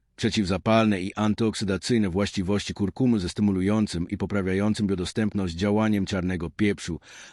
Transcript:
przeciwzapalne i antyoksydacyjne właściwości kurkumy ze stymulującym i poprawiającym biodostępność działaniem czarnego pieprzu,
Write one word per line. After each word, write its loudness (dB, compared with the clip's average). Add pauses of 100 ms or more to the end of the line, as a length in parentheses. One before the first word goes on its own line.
(160)
przeciwzapalne 2
i -6
antyoksydacyjne 0
właściwości -2
kurkumy 0
ze -2
stymulującym 0
i -6
poprawiającym 0
biodostępność -2
działaniem 2
czarnego -2
pieprzu, -2 (320)